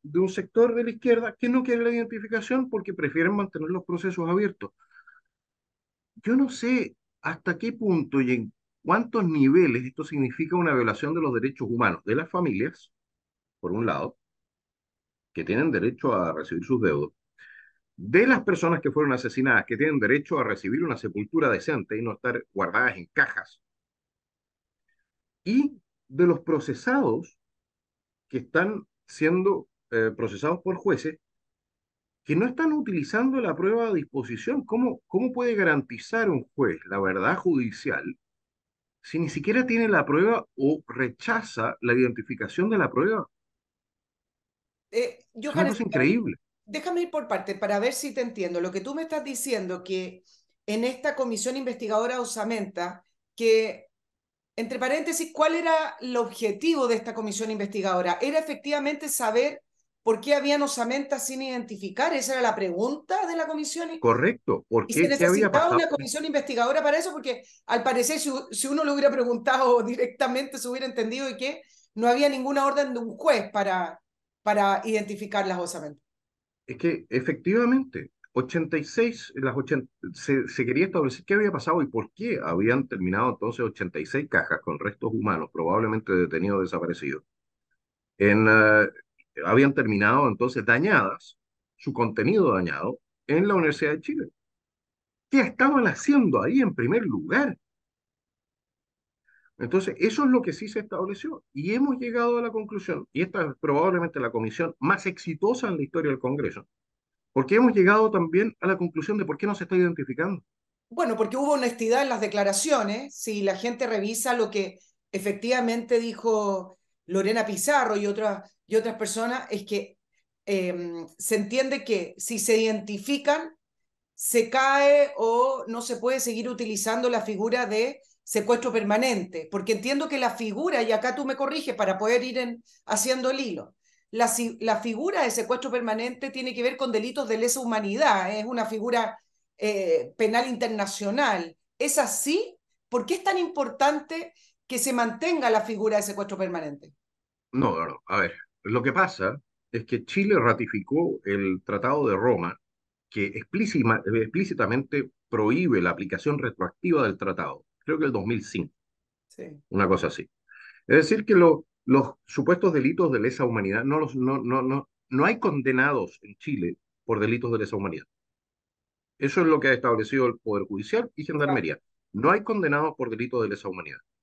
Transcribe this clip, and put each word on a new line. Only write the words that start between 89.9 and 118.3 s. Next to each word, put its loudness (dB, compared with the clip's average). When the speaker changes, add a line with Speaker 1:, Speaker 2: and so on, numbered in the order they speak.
Speaker 1:
entonces 0
dañadas, 2
su -8
contenido 2
dañado, -2
en 2
la 2
Universidad 2
de -4
Chile. -6
¿Qué 6
estaban 4
haciendo 4
ahí 2
en 2
primer 2
lugar? 0
Entonces, 0
eso 2
es 6
lo 4
que -4
sí -8
se -6
estableció. -8
Y -4
hemos 2
llegado 0
a -2
la -4
conclusión, -6
y -2
esta -2
es -4
probablemente 2
la -2
comisión -4
más 0
exitosa -2
en -2
la -2
historia -2
del -2
Congreso, -4
porque 2
hemos 6
llegado 6
también 0
a -2
la 2
conclusión -2
de -2
por -4
qué -4
no -2
se -10
está -2
identificando. 0
Speaker 2:
Bueno, -2
porque 0
hubo 2
honestidad 2
en 0
las -2
declaraciones. 0
Si -6
la 2
gente -4
revisa -2
lo 0
que -4
efectivamente 0
dijo -2
Lorena 0
Pizarro 2
y -2
otras, -2